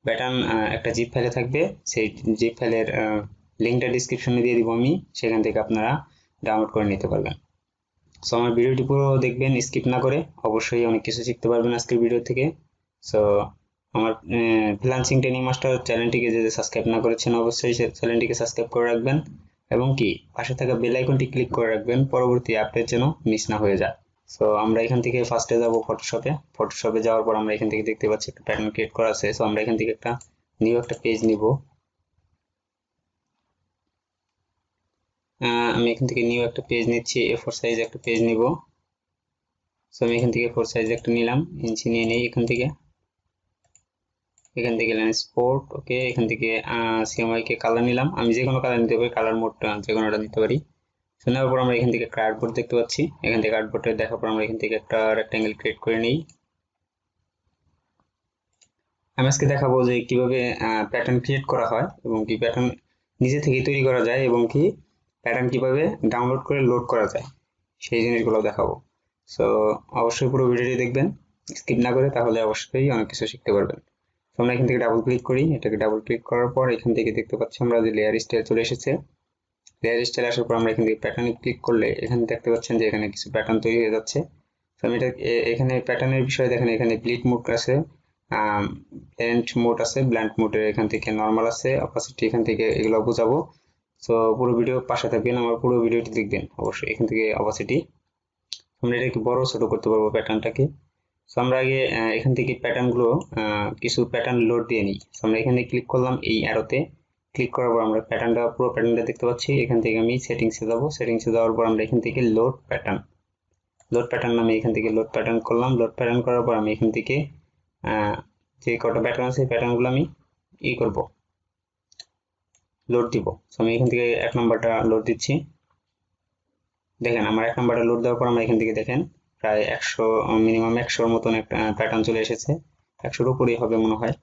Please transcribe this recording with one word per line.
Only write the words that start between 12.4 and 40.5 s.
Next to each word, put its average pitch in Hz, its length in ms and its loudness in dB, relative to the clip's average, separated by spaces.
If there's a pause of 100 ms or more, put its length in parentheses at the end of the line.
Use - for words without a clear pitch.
So, - 140 -2 (760)
আমার, 113 200 0
আহ, 110 640 0
ফ্রিল্যান্সিং 131 420 0
ট্রেনিং 127 240 0
মাস্টার 127 420 0
চ্যানেলটিকে 117 460 0
যে 113 100 2
যে 110 80 2
সাবস্ক্রাইব 113 380 -4
না 113 120 2
করেছেন, 117 360 0
অবশ্যই 117 380 0
সে 117 180 0
চ্যানেলটিকে 117 420 0
সাবস্ক্রাইব 117 360 -4
করে 120 160 0
রাখবেন 120 360 0 (480)
এবং 127 300 2
কি 107 180 0 (160)
পাশে 127 220 -6
থাকা 127 200 0
বেল 120 200 0
আইকনটি 131 300 2
ক্লিক - 280 -2
করে 113 220 0
রাখবেন 120 300 0
পরবর্তী 123 500 2
আপডেট 113 320 0
যেন 120 160 0 (220)
মিস 110 240 0
না 107 80 -2
হয়ে 101 200 2
যায়। 92 160 -2 (360)
So, - 160 -2 (100)
আমরা 110 260 2
এখান 120 200 0
থেকে 120 220 0
ফার্স্টে 117 360 0
যাব 117 280 2
ফটোশপে। 117 440 -4 (260)
ফটোশপে 110 440 -2
যাওয়ার 113 220 2
পর 110 120 2
আমরা 107 180 0
এখান 110 160 0
থেকে 107 140 -2
দেখতে 110 260 -2
পাচ্ছি 107 220 -2
একটা - 120 -20
প্যাটার্ন 107 260 -2
ক্রিয়েট 110 220 -4
করা 113 180 0
আছে। 107 220 -2
So, 117 120 -4
আমরা 107 180 0
এখান 113 160 0
থেকে 113 140 -2
একটা 120 280 -6 (420)
নিউ 117 180 4
একটা 117 240 -4
পেজ 113 220 0
নিব। 107 180 2 (4000)
আহ, 117 340 0
আমি 117 160 2
এখান 123 160 -2
থেকে 117 160 -2
নিউ 120 200 2
একটা 117 180 -4
পেজ 117 280 -2
নিচ্ছি, 117 300 -2 (140)
এ - 20 2
ফোর 113 180 -8
সাইজ 117 260 -2
একটা 113 240 -6
পেজ 117 180 0
নিব। 113 200 2 (1500)
So, 127 120 -2
আমি 117 120 2
এখান 117 140 2
থেকে 117 180 0
ফোর 117 160 -2